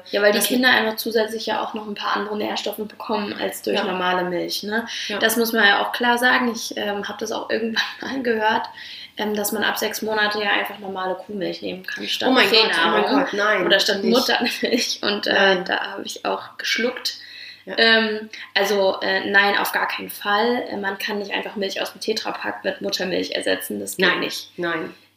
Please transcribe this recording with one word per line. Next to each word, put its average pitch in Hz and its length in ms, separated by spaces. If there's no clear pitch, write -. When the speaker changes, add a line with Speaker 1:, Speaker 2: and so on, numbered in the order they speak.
Speaker 1:
Ja, 202 100
weil 208 100
die 220 60
Speaker 2:
das 226 100
Speaker 1:
Kinder 254 220
einfach 220 260
zusätzlich 220 500
ja 220 160
auch 220 120
noch 214 140
ein 208 80
paar 196 200
andere 208 220
Nährstoffe 208 400
bekommen 214 600
als - 260
durch 202 120
Speaker 2:
Ja. 196 80
Speaker 1:
normale 180 460
Milch, 170 340
ne? 220 240
Speaker 2:
Ja. 208 100
Speaker 1:
Das 220 160
muss 226 160
man 220 160
ja 202 140
auch 208 100
klar 240 260
sagen. 254 360
Ich, - 240
ähm, 202 320
hab 208 80
das 226 160
auch 214 160
irgendwann 226 420
<laughs> - 100
mal 254 220
gehört, 226 440
ähm, 208 180
dass 208 160
man 214 140
ab 202 120
sechs 214 240
Monate 214 400
ja 202 100
einfach 202 280
normale 185 360
Kuhmilch 180 460
nehmen 185 240
kann, - 220
statt - 220
Speaker 2:
Oh - 20
mein 226 180
Gott, 226 80
oh 220 60
mein 202 80
Speaker 1:
Pränahrung 208 540
Speaker 2:
Gott, - 80
nein, 208 320
Speaker 1:
oder 202 160
statt 196 240
Speaker 2:
nicht. 226 120
Speaker 1:
Muttermilch. - 840
Und, 202 240
äh, 214 60
Speaker 2:
Nein. 190 320
Speaker 1:
da 196 320
hab 220 80
ich - 180
auch - 340
geschluckt. - 580
Speaker 2:
Ja. 190 120
Speaker 1:
Ähm, 220 520
also, 196 480
äh, 190 280
nein, 202 280
auf - 160
gar 190 160
keinen 190 200
Fall. 220 600
Äh, 202 80
man 202 200
kann 208 220
nicht 202 120
einfach 196 260
Milch 196 240
aus 190 100
dem 196 80
Tetrapack - 640
mit 190 160
Muttermilch 185 520
ersetzen. 196 500
Das - 160
geht 185 100
Speaker 2:
Nein. 170 140
Speaker 1:
nicht. - 340
Speaker 2:
Nein. 175 380